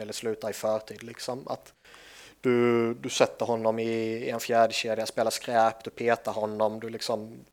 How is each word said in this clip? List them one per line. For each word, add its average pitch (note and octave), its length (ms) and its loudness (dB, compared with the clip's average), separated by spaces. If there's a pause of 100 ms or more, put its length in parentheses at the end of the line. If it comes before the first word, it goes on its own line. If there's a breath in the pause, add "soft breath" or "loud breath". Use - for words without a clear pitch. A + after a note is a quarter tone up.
eller G#2 100 -10
sluta A2 360 -4
i G2 40 -4
förtid, A2 500 -4
liksom. B2 440 -10
Att - 260 -10 (680 soft breath)
du, A#2+ 520 4
du B2 160 -10
sätter - 360 2
honom A2+ 340 2
i, A2+ 40 -2 (100)
i A2+ 360 -2
en A#2 100 -4
fjärde A2+ 340 4
kedja, A2 320 -2
spelar A2+ 260 0
skräp, A2+ 520 2
du - 60 -8
petar A#2 440 0
honom, G#2+ 460 0
du A2+ 100 -10
liksom A2 420 -4 (220)